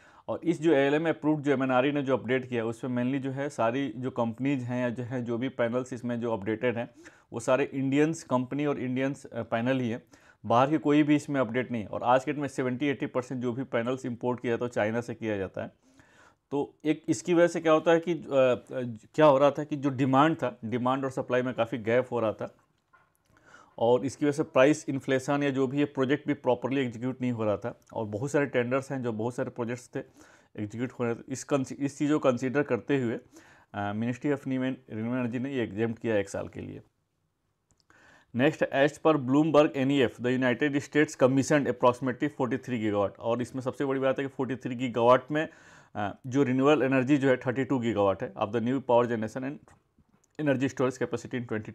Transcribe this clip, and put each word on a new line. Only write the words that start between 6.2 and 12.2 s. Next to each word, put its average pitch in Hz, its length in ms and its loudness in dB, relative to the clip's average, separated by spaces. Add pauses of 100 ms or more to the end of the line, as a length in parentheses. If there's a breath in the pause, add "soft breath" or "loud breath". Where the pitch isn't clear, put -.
जो 117 120 -2
अपडेटेड 110 440 -2
हैं, 117 120 -6 (440 loud breath)
वो 123 60 -8
सारे 131 240 2 (100)
इंडियंस 143 500 2
कंपनी 131 420 -2
और 143 140 -2
इंडियंस, 131 460 -4
अ, 117 180 -8
पैनल 120 360 0
ही 123 100 -2
हैं। 117 140 -6 (420 soft breath)
बाहर 120 240 4
के 156 80 2
कोई 147 260 4
भी 147 120 4
इसमें 139 260 0
अपडेट 117 300 -2
नहीं 117 100 -4
है। 95 60 -10
और - 160 -6
आज 127 200 4